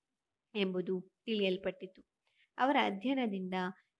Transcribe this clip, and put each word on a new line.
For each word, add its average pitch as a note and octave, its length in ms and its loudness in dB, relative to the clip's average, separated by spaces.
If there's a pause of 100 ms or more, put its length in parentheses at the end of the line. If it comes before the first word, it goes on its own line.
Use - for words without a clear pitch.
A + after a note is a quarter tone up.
(540)
ಎಂಬುದು F#3 460 0 (240)
ತಿಳಿಯಲ್ಪಟ್ಟಿತು. F#3+ 800 -2 (560)
ಅವರ C#4 220 4
ಅಧ್ಯಯನದಿಂದ G3+ 720 0 (460)